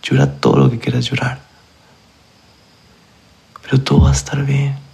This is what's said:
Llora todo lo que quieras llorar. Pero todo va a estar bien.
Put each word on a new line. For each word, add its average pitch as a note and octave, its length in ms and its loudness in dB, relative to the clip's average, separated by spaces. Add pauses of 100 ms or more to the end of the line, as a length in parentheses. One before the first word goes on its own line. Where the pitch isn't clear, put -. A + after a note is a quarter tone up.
Llora C3+ 380 0
todo C#3+ 160 2
lo C3+ 140 4
que A#2 100 -6
quieras B2 240 -4
llorar. B2+ 360 -4 (2250)
Pero C3+ 180 0
todo C#3+ 220 2
va - 80 6
a C#2 40 4
estar C#3+ 300 -4
bien. C#3 300 -2 (200)